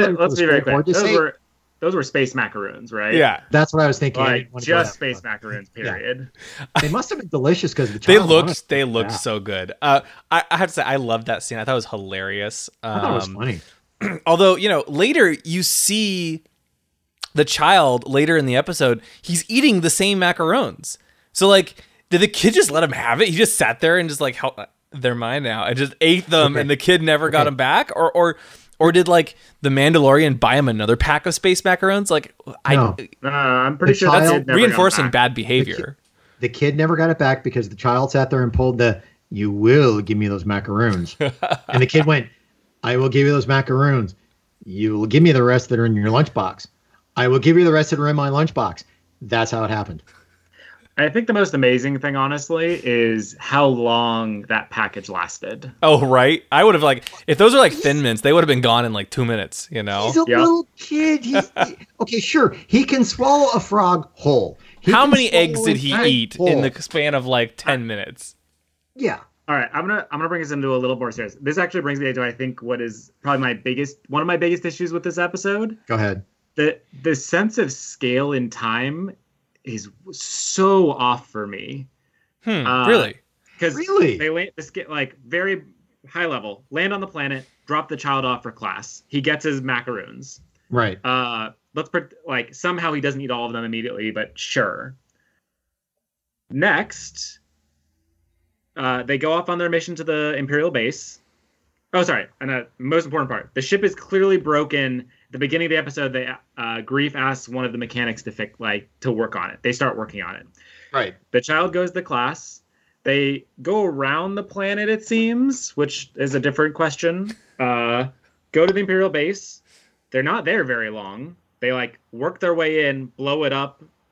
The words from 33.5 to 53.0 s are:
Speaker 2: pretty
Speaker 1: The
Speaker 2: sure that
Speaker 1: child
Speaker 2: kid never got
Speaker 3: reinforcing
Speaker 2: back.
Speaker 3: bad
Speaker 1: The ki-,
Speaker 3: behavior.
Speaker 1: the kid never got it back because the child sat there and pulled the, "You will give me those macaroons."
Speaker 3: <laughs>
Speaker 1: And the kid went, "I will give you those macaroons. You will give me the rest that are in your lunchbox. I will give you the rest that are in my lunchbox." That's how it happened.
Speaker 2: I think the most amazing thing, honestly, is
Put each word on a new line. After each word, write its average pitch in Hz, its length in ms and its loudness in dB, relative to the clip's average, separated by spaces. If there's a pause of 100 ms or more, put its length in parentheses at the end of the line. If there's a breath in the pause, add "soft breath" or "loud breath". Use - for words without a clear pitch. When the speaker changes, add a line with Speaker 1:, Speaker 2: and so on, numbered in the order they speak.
Speaker 2:
pretty 185 160 6
Speaker 1:
The - 60 -2
Speaker 2:
sure 185 120 4
that - 80 6
Speaker 1:
child 160 120 6
Speaker 2:
kid 143 160 0
never - 0 -
got 131 80 4 (100)
Speaker 3:
reinforcing 185 400 4
Speaker 2:
back. 123 80 -2
Speaker 3:
bad 123 220 4
Speaker 1:
The 117 80 -4
ki-, 101 40 -8
Speaker 3:
behavior. 131 500 -2 (440)
Speaker 1:
the 120 80 -2
kid 143 260 -2
never 160 200 2
got 160 160 2
it 160 80 -2
back 135 240 2
because 120 260 -2
the 101 60 -16
child 127 360 0
sat 135 200 2
there 135 120 2
and 117 80 0
pulled 127 280 2
the, 113 200 2 (300 soft breath)
"You 104 220 -4
will 113 500 4
give 104 160 -2
me 107 100 0
those 98 160 -4
macaroons." 101 760 -2
Speaker 3:
<laughs> - 520 -4
Speaker 1:
And 127 120 2
the 127 60 -2
kid 156 180 2
went, 147 220 2 (560)
"I 123 140 0
will 131 120 2
give 139 160 4
you 143 60 4
those 135 160 0
macaroons. 135 680 2 (500)
You 107 340 -2
will 107 80 0
give 139 160 6
me 170 80 8
the 131 120 4
rest 123 260 2
that 120 100 0
are 117 60 2
in 113 100 2
your 104 140 0
lunchbox. 113 580 0 (480)
I 123 120 2
will 131 120 4
give 160 180 6
you 180 60 8
the 165 80 6
rest 156 200 2
that 151 80 0
are 147 100 0
in 147 80 2
my 139 120 0
lunchbox." 139 540 -2 (380)
That's 113 300 -2
how 113 120 -2
it 107 60 -2
happened. 101 320 -6 (960 soft breath)
Speaker 2:
I 147 120 2
think 226 180 -2
the 233 60 2
most 196 200 2
amazing 131 460 2
thing, 139 180 -4
honestly, 151 680 -2
is 113 540 0